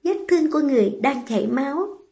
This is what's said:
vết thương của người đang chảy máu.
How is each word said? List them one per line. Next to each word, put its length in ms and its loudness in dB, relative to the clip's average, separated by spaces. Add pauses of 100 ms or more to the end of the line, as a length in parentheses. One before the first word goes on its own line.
vết 120 0 (120)
thương 220 4
của 100 0
người 420 2
đang 240 -2
chảy 200 -2
máu. 420 -2 (240)